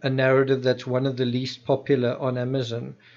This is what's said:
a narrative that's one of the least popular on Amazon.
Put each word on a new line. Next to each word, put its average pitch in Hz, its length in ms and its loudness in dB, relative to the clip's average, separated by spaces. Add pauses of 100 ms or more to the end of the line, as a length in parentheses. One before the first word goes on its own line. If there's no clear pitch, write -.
a 135 80 -2
narrative 131 520 4
that's 127 240 0
one 127 200 0
of 131 100 -2
the 127 80 -2
least 123 400 -4
popular 131 540 0
on 127 180 -2
Amazon. 123 580 -4 (220)